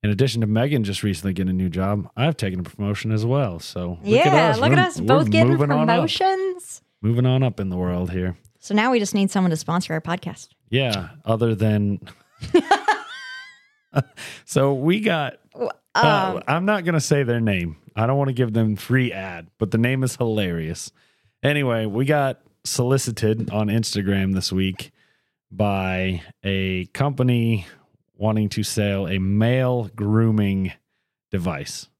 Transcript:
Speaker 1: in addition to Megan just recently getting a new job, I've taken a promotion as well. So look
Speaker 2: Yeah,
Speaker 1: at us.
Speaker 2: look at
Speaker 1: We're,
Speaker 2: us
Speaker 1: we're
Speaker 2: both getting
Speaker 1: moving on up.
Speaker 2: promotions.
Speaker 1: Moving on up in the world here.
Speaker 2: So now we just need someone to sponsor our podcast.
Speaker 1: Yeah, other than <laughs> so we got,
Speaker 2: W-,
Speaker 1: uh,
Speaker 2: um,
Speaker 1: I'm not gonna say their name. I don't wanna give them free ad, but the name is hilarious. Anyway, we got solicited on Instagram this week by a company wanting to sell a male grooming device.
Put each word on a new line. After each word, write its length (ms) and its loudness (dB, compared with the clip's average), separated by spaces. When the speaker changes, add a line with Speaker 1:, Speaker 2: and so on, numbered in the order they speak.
Speaker 1:
in 80 0
addition 300 0
to 60 0
Megan 360 0
just 180 -6
recently 320 -2
getting 160 -2
a 40 0
new 160 0
job, 460 -2
I've 220 -2
taken 220 -4
a 40 -6
promotion 480 -6
as 140 0
well. 340 -2
So 320 -8
look 120 -10
Speaker 2:
Yeah, 240 4
Speaker 1:
at 240 4
us. 80 0
Speaker 2:
look 140 4
at 40 6
Speaker 1:
We're, 60 6
Speaker 2:
us 180 -2
Speaker 1:
we're 60 -2
Speaker 2:
both 240 4
getting 220 6
Speaker 1:
moving 180 2
on 180 2
up. 60 4
Speaker 2:
promotions. 880 -2
Speaker 1:
Moving 240 2
on 160 4
up 180 0
in 100 -4
the 80 -4
world 340 -2
here. 260 -4
Speaker 2:
So 160 -8
now 160 2
we 80 2
just 160 -4
need 160 2
someone 180 2
to 80 0
sponsor 360 -4
our 80 -2
podcast. 480 -8
Speaker 1:
Yeah, 400 2
other 300 2
than 440 2
<laughs> 0 -
so 280 2
we 260 2
got, 380 -2
Speaker 2:
W-, 160 -6
Speaker 1:
uh, 420 4
Speaker 2:
um, 100 -10
Speaker 1:
I'm 180 0
not 180 2
gonna 180 2
say 220 2
their 160 0
name. 380 0
I 120 0
don't 100 2
wanna 160 0
give 200 0
them 220 2
free 360 0
ad, 360 -10
but 140 -2
the 60 2
name 260 2
is 120 -4
hilarious. 760 -2
Anyway, 420 0
we 200 0
got 360 0
solicited 880 0
on 160 0
Instagram 680 0
this 180 -2
week 400 -4
by 680 -2
a 440 -2
company 800 0
wanting 340 0
to 140 -4
sell 440 -2
a 120 -2
male 760 0
grooming 760 2
device. 560 -6